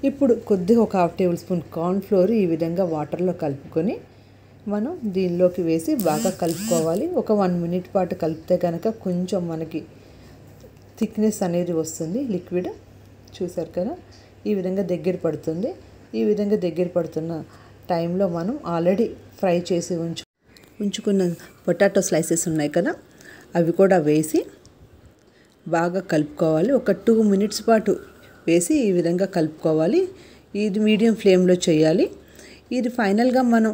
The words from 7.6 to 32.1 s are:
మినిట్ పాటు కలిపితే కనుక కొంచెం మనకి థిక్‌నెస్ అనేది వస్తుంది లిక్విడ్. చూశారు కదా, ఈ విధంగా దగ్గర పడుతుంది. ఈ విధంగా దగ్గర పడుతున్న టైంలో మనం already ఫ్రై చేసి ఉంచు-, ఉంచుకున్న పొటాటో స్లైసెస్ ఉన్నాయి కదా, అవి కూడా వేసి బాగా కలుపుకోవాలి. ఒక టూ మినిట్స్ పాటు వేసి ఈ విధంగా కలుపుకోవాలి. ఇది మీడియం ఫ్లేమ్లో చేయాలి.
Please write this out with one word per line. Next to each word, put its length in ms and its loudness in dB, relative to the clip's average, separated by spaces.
మినిట్ 320 -4
పాటు 200 0
కలిపితే 320 -2
కనుక 220 -2
కొంచెం 360 -2
మనకి 280 -8
థిక్‌నెస్ 480 -2
అనేది 260 -2
వస్తుంది 360 -6
లిక్విడ్. 360 -4
చూశారు 420 -8
కదా, 160 -4
ఈ 80 2
విధంగా 340 -2
దగ్గర 240 -2
పడుతుంది. 440 -4
ఈ 100 0
విధంగా 360 0
దగ్గర 220 -2
పడుతున్న 340 -6
టైంలో 340 -2
మనం 180 -4
already 340 0
ఫ్రై 160 2
చేసి 240 -2
ఉంచు-, 220 -10
ఉంచుకున్న 460 0
పొటాటో 440 2
స్లైసెస్ 420 0
ఉన్నాయి 260 -2
కదా, 160 0
అవి 220 2
కూడా 180 6
వేసి 320 2
బాగా 240 0
కలుపుకోవాలి. 580 2
ఒక 160 0
టూ 80 6
మినిట్స్ 360 0
పాటు 240 4
వేసి 260 4
ఈ 20 2
విధంగా 380 0
కలుపుకోవాలి. 640 0
ఇది 240 -2
మీడియం 340 4
ఫ్లేమ్లో 340 6
చేయాలి. 380 4